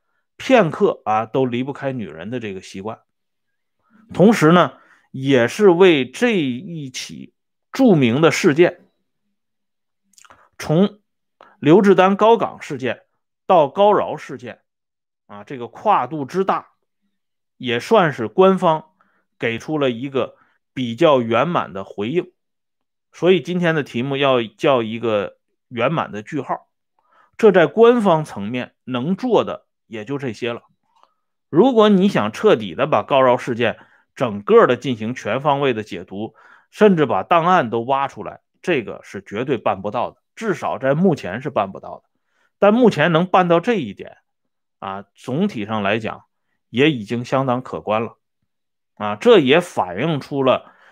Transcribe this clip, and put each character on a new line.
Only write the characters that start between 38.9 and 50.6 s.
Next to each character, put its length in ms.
是 200
绝 220
对 140
办 240
不 80
到 200
的， 120
至 200
少 240
在 160
目 200
前 280
是 80
办 200
不 100
到 180
的。 60
但 140
目 160
前 240
能 140
办 220
到 120
这 140
一 180
点， 260
啊， 260
总 340
体 180
上 160
来 160
讲 260
也 200
已 140
经 200
相 200
当 160
可 220
观 200
了。 140
啊， 220
这 220
也 220
反 400
映 200
出 220
了 300